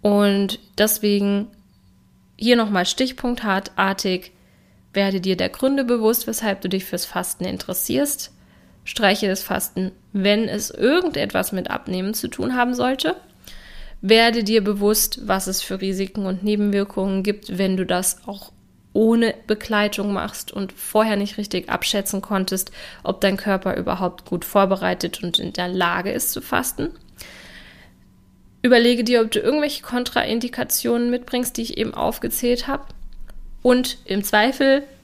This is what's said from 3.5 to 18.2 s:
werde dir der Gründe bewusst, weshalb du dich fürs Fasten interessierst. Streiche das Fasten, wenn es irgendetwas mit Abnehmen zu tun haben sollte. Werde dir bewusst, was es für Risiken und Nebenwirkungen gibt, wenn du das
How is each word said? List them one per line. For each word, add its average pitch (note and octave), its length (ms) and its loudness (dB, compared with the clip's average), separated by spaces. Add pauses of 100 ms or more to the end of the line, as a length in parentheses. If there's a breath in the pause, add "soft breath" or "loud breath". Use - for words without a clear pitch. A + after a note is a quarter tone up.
werde G3 260 2
dir F#3 160 0
der F3+ 140 0
Gründe C#4 340 2
bewusst, A#3 440 2
weshalb A3 340 -2
du F#3 80 -4
dich F#3+ 160 -2
fürs - 200 -6
Fasten - 380 -6
interessierst. F#3+ 880 -4 (540 soft breath)
Streiche G#3 420 2
das G3 160 -2
Fasten, - 480 -4 (220)
wenn G#3 340 2
es - 220 -4
irgendetwas C4+ 840 0
mit F#3 180 -4
Abnehmen F#3 440 -4
zu - 160 -6
tun B3+ 260 -4
haben B3 180 2
sollte. C4 420 0 (880 loud breath)
Werde A3+ 420 6
dir G#3+ 200 4
bewusst, G3+ 600 0
was F#3+ 240 0
es F#3 140 -4
für F#3+ 200 -6
Risiken F#3+ 440 -4
und F#3 180 -4
Nebenwirkungen G3+ 800 0
gibt, G3+ 340 -4
wenn F#3+ 200 2
du F#3 80 -2
das F#3 420 -2